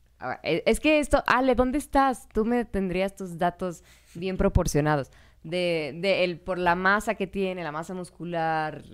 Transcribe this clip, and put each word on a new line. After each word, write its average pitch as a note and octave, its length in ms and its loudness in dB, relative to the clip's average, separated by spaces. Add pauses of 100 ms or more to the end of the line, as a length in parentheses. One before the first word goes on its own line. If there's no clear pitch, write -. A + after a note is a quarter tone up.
(180)
a - 100 -12
ver, B2 140 -8
e-, E3 240 -2
es A3+ 140 2
que D4+ 180 4
esto, C#4+ 280 2
Ale, B3+ 280 4
¿dónde B3+ 240 0
estás? C4+ 540 0
Tú G#3+ 140 0
me A#3+ 180 0
tendrías F#3+ 520 -2
tus F3+ 220 -10
datos F3 440 -4 (320)
bien F#3 240 -6
proporcionados. D3+ 720 2 (320)
De, E3 580 -2
de F3+ 240 2
el, F3 160 -2
por F3+ 180 -4
la F3 160 4
masa G3 420 2
que G3 100 -4
tiene, F#3 360 -4
la D#3 100 -6
masa D#3+ 220 -8
muscular, D#3+ 880 -4 (120)